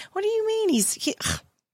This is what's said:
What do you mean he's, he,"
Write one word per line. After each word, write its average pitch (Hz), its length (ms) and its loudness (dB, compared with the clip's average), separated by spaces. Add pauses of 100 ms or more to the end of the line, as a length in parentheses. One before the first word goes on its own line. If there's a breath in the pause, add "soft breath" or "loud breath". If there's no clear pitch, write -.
(120 loud breath)
What 370 100 -4
do 415 60 2
you 440 180 0
mean 440 220 0
he's, 233 260 2
he," - 220 -4 (580)